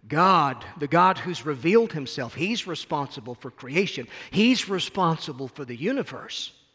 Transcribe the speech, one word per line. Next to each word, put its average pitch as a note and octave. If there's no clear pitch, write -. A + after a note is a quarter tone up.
God, D#3
the D3
God F3+
who's E3+
revealed D#3
himself, C3
he's G3+
responsible C#3
for B2
creation. C#3+
He's A3+
responsible E3
for C#3
the A#2+
universe. D#3+